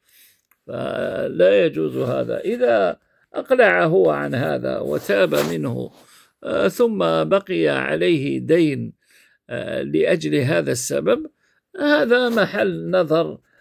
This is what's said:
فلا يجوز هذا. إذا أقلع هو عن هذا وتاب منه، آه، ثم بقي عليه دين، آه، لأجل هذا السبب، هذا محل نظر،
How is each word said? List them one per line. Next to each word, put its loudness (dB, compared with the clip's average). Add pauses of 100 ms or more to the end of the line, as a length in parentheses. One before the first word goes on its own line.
(680)
فلا 0
يجوز -2
هذا. -2
إذا 0 (360)
أقلع 2
هو 4
عن -2
هذا -2
وتاب 0
منه، -2 (520)
آه، 0
ثم 0 (260)
بقي 0
عليه 0
دين، 0 (560)
آه، -6
لأجل 0
هذا 0
السبب، -2 (500)
هذا 2
محل -2
نظر، 0 (240)